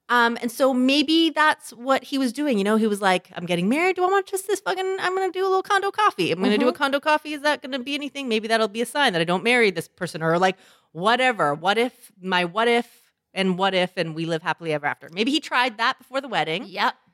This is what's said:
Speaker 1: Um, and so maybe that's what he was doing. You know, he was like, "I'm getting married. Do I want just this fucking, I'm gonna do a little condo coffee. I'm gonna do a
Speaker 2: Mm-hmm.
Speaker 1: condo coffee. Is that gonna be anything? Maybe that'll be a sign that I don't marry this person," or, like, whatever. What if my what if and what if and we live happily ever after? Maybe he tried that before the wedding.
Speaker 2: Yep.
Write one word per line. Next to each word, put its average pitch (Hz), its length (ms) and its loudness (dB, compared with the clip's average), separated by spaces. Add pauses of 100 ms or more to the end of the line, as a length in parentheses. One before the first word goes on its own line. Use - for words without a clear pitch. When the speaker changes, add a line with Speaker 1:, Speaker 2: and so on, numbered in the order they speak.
(100)
Speaker 1:
Um, 233 300 4
and 240 100 -4
so 269 220 2
maybe 294 580 4
that's 302 400 0
what 254 320 -2
he 277 140 -6
was 262 160 0
doing. 277 240 0
You 196 80 0
know, 214 120 2
he 220 100 2
was 208 160 -2
like, 185 320 2
"I'm 175 100 -10
getting 175 240 0
married. 339 280 2
Do 359 80 0
I - 20 2
want 381 200 0
just 381 200 -6
this 370 140 -2
fucking, 381 400 -4
I'm 359 140 -2
gonna 381 160 -2
do 370 120 -4
a 392 60 0
little 381 140 2
condo 392 280 0
coffee. 359 420 0
I'm 180 100 -2
gonna 208 140 2
do 247 100 2
a 254 60 4
Speaker 2:
Mm-hmm. 320 100 -6
Speaker 1:
condo 277 180 0
coffee. 302 340 0
Is 277 80 -10
that 285 180 0
gonna 269 180 -8
be 269 160 -6
anything? 277 320 -8
Maybe 220 220 -2
that'll 220 200 2
be 214 120 -6
a 214 60 0
sign 277 260 2
that 165 80 0
I 170 40 2
don't 175 200 0
marry 233 260 4
this 165 160 -6
person," 165 360 -8
or, 165 160 2
like, 185 180 2 (360)
whatever. 208 640 2
What 180 220 0
if 240 340 -4 (120)
my 180 240 0
what 214 220 0
if 233 340 0 (320)
and 185 240 0
what 190 160 0
if 180 240 0
and 165 160 -4
we 165 100 -6
live 165 180 -2
happily 165 300 -4
ever 147 140 -4
after? 139 260 -6
Maybe 214 180 -2
he 302 100 0
tried 254 360 -2
that 233 220 -2
before 262 240 -8
the 277 60 -14
wedding. 170 380 -2
Speaker 2:
Yep. 202 280 -2 (200)